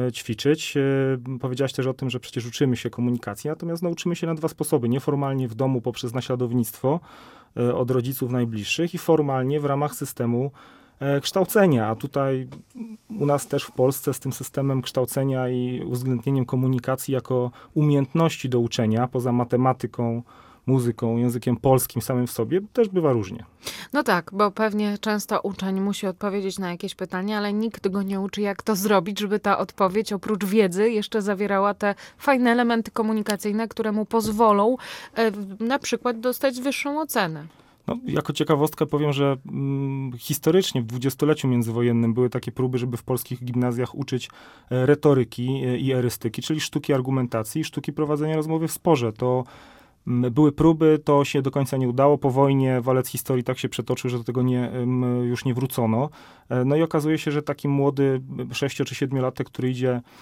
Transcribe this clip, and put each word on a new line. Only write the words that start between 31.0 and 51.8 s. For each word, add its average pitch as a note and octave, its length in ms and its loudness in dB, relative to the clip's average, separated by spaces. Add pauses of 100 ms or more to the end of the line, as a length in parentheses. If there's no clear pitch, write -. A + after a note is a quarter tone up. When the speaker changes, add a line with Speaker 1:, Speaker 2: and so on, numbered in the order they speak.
Speaker 2:
zawierała G3+ 520 0
te G3+ 200 -2 (240)
fajne B3 320 4
elementy A#3 400 2
komunikacyjne, G#3+ 800 -2
które G#3+ 240 -4
mu G#3+ 120 -2
pozwolą, A3 720 4 (380)
e, A3+ 160 2
w-, G3 300 -10
na B3 180 0
przykład A#3+ 420 -4
dostać B3+ 400 0
wyższą C#4+ 400 -2
ocenę. E3 460 -2 (420)
Speaker 1:
No, - 80 -2 (100)
jako D3 260 -2
ciekawostkę D3+ 540 2
powiem, D3 260 0
że, C#3 240 2 (100)
mm, C3+ 720 -4
historycznie D#3+ 640 0
w A#2 40 -4
dwudziestoleciu C3+ 640 0
międzywojennym A#2 640 2
były B2 160 2
takie B2 220 -6
próby, B2+ 260 -2
żeby A#2+ 180 -4
w - 60 -10
polskich B2 420 -4
gimnazjach B2 500 -2
uczyć, C3 360 -6 (400)
e, B2+ 160 2
retoryki, C3+ 640 4 (160)
e, B2+ 140 0
i C3 140 0
erystyki, A#2+ 500 -2
czyli D#3 180 -2
sztuki - 320 -2
argumentacji B2+ 680 0
i D#3 40 -2
sztuki D3 280 -6
prowadzenia D3+ 440 0
rozmowy D#3+ 320 0
w D#3 40 -4
sporze. B2 400 2
To, B2+ 320 0 (640)
mm, B2 260 2
były D3 200 6
próby, D#3 520 6
to C#3+ 200 4
się C#3+ 180 0
do C3+ 80 -2
końca C#3 260 0
nie C3 120 0